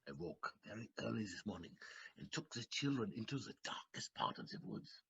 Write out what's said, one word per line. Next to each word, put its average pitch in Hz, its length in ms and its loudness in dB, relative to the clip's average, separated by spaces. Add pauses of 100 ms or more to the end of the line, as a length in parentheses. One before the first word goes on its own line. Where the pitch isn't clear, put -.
I 71 40 -4
woke 76 420 -2 (100)
very 113 260 -4 (100)
early 117 240 4
this 92 200 -4
morning 87 320 -4 (400)
and - 160 -8
took - 180 0
the 120 140 -2
children 131 500 4
into 120 240 0
the - 240 -2
darkest - 520 -4
part - 240 4
of - 100 -6
the - 140 -4
woods - 480 -6